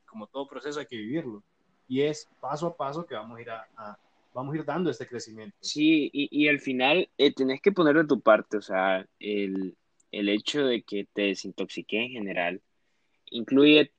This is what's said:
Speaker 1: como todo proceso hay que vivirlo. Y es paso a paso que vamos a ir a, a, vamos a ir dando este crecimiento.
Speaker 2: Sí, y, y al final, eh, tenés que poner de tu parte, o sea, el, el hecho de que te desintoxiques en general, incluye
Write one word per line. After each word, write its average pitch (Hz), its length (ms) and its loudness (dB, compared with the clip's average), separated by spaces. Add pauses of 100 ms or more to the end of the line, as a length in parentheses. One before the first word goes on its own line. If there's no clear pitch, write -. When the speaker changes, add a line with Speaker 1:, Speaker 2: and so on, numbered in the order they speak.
Speaker 1:
como 107 200 -16
todo 139 220 -10
proceso 143 320 -10
hay 139 60 -10
que 123 100 -14
vivirlo. 113 460 -8 (440)
Y 131 160 -2
es 147 260 -4 (120)
paso 147 260 -6
a 170 100 -6
paso 151 300 -6
que - 80 -14
vamos 117 240 -12
a 117 40 -14
ir 117 80 -14
a, 113 160 -12 (100)
a, 104 220 -16 (360)
vamos 139 200 -6
a 160 40 -2
ir 156 60 -8
dando 170 260 -2
este 123 160 -6
crecimiento. 110 540 -14
Speaker 2:
Sí, 151 520 2
y, 143 180 -4
y 151 180 2
al 143 120 2
final, 135 560 0
eh, 135 160 4
tenés 131 280 -2
que 196 120 4
poner 156 240 4
de 165 100 4
tu 135 140 2
parte, 107 360 4
o 104 60 -4
sea, 95 440 0 (120)
el, 95 580 -4 (340)
el 104 180 -2
hecho 110 380 0
de 120 160 0
que 101 300 -8
te 104 100 -2
desintoxiques 98 800 -4
en 123 100 -4
general, 95 520 -6 (680)
incluye 139 680 6